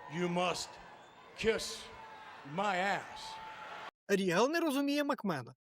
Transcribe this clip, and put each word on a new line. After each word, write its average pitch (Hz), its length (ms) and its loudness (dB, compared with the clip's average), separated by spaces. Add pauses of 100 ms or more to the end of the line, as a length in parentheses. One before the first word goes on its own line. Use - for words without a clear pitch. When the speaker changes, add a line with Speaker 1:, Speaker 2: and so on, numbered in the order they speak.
(180)
Speaker 1:
You 175 160 2
must 175 340 0 (760)
kiss 214 340 2 (800)
my 202 200 4
ass. 180 440 0 (880)
Speaker 2:
Рігал 196 420 6
не 339 100 2
розуміє 285 440 4
Макмена 170 500 -2 (160)